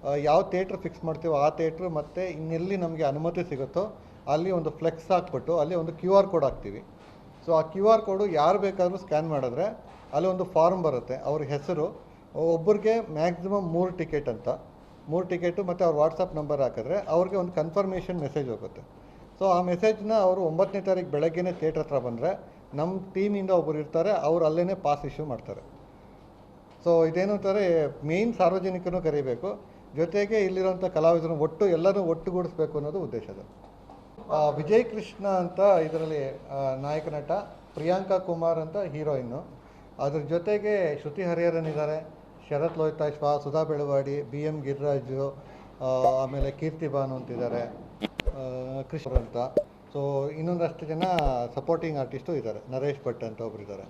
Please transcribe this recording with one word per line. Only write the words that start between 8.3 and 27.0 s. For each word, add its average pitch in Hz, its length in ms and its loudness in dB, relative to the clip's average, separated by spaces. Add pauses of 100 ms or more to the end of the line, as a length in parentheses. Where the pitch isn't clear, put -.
ಬೇಕಾದ್ರೂ 185 380 0
ಸ್ಕ್ಯಾನ್ 156 320 0
ಮಾಡಿದ್ರೆ 135 360 0 (480)
ಅಲ್ಲಿ 160 160 2
ಒಂದು 185 160 0
ಫಾರ್ಮ್ 180 380 4
ಬರುತ್ತೆ, 131 340 0
ಅವ್ರ 151 260 -2
ಹೆಸರು, 147 600 -2 (320)
ಒಬ್ಬರಿಗೆ 196 760 2
ಮ್ಯಾಕ್ಸಿಮಮ್ 175 600 -2
ಮೂರು 180 200 2
ಟಿಕೆಟ್ 156 360 -2
ಅಂತ, 110 200 -4 (600)
ಮೂರು 180 180 0
ಟಿಕೆಟು 180 380 -2
ಮತ್ತು 175 200 0
ಅವ್ರ 165 120 4
WhatsApp 160 400 2
ನಂಬರ್ 147 240 -2
ಹಾಕಿದ್ರೆ 127 480 0
ಅವ್ರಿಗೆ 185 280 2
ಒಂದು 175 160 -2
ಕನ್ಫರ್ಮೇಷನ್ 180 680 -2
ಮೆಸೇಜ್ 143 300 -2
ಹೋಗುತ್ತೆ. 104 340 -8 (580)
So 190 80 4
ಆ 180 140 6
ಮೆಸೇಜ್ನ 202 500 2
ಅವರು 190 280 4
ಒಂಬತ್ತನೇ 190 400 2
ತಾರೀಕು 180 300 0
ಬೆಳಗ್ಗೆನೇ 165 420 0
ಥಿಯೇಟ್ರ್ 156 300 -2
ಹತ್ರ 143 160 0
ಬಂದರೆ 123 420 -2 (340)
ನಮ್ಮ 180 260 -2 (140)
ಟೀಮಿಂದ 196 360 0
ಒಬ್ಬರು 156 280 4
ಇರ್ತಾರೆ, 165 340 0
ಅವ್ರು 165 320 2
ಅಲ್ಲೇ 175 300 2
ಪಾಸ್ 147 320 0
ಇಶ್ಯೂ 151 200 -6
ಮಾಡ್ತಾರೆ. 113 340 -8 (1200)
So 165 240 6